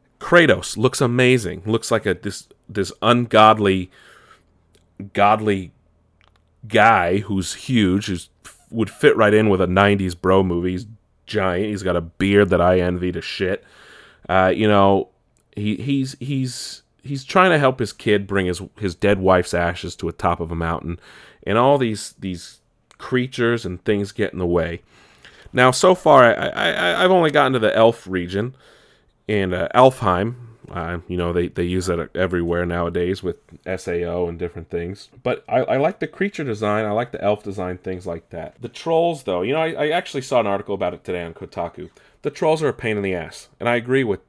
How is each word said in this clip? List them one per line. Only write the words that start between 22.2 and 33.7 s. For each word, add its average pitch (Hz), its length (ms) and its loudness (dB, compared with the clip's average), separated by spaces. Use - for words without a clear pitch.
creatures 123 640 -2
and 90 200 -10
things 101 280 -2
get 101 200 -4
in - 60 -10
the 90 80 -2
way. 85 360 -2
Now, 127 180 6
so 185 240 4
far, 139 300 6
I, - 240 2
I, - 220 -4
I, 175 340 -2
I've 185 60 4
only 170 200 4
gotten 135 240 2
to 123 40 0
the 107 160 0
elf 113 320 2
region, 92 480 -4
and, 98 260 0
uh, 90 200 -2
Elfheim. 117 600 4
Uh, 85 280 -8
you 90 100 -6
know, 87 120 -2
they, 87 180 -2
they 90 140 -6
use 90 240 -2
that 85 300 -4
everywhere 87 480 -2
nowadays 87 580 -4
with 87 140 -6
S 92 200 -8